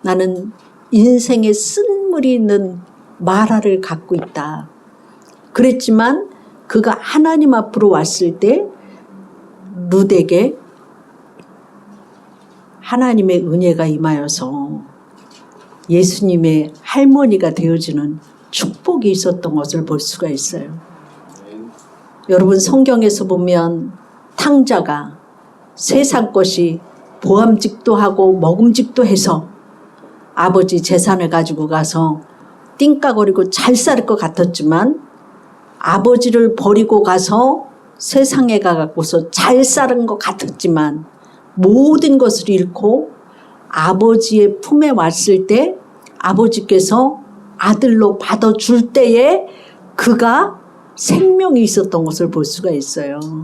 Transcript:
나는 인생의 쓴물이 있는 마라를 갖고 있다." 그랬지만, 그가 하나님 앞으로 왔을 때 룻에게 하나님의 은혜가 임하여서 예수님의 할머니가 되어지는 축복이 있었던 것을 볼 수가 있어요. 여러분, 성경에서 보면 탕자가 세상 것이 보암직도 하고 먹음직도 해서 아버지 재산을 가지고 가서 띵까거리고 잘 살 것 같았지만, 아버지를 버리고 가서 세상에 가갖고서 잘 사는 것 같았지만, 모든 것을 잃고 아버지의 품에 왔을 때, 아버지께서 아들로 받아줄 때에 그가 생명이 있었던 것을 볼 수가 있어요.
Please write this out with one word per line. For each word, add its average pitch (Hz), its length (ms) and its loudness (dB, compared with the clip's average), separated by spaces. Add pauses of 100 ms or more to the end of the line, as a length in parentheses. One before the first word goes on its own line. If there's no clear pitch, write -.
나는 185 500 -4 (400)
인생의 233 600 2
쓴물이 381 800 -2
있는 196 460 -2 (380)
마라를 202 640 0
갖고 - 340 -6
있다." 151 540 -10 (840)
그랬지만, 254 760 0 (380)
그가 220 320 0
하나님 311 540 2
앞으로 214 360 0
왔을 165 500 -2
때 285 260 0 (1200)
룻에게 190 680 2 (2250)
하나님의 214 680 0
은혜가 165 380 0
임하여서 151 960 -4 (1080)
예수님의 170 920 0
할머니가 269 680 2
되어지는 160 680 -4 (320)
축복이 247 600 -2
있었던 180 420 -4
것을 151 320 -4
볼 151 140 -6
수가 - 300 -8
있어요. 151 420 -10 (1600)
여러분, 190 300 4
성경에서 226 680 2
보면 175 680 -2 (420)
탕자가 170 840 0 (560)
세상 269 560 0
것이 175 480 0 (420)
보암직도 214 760 2
하고 190 440 2
먹음직도 220 680 2
해서 185 440 -2 (840)
아버지 180 480 0
재산을 180 480 0
가지고 160 380 -2
가서 156 540 -2 (560)
띵까거리고 214 760 2
잘 - 240 2
살 240 300 0
것 220 100 0
같았지만, 175 840 -2 (760)
아버지를 233 760 2
버리고 208 480 2
가서 202 640 0 (300)
세상에 269 640 0
가갖고서 165 720 -2
잘 254 320 2
사는 247 420 0
것 208 120 -6
같았지만, 156 880 -4 (500)
모든 269 600 4
것을 214 320 0
잃고 208 600 0 (580)
아버지의 202 920 2
품에 302 280 2
왔을 190 580 0
때, 262 280 0 (440)
아버지께서 214 1000 0 (360)
아들로 214 600 2
받아줄 220 760 0
때에 262 560 2 (480)
그가 240 640 0 (380)
생명이 370 680 2
있었던 190 400 -2
것을 160 260 -4
볼 156 140 -4
수가 175 280 -6
있어요. 143 480 -8 (240)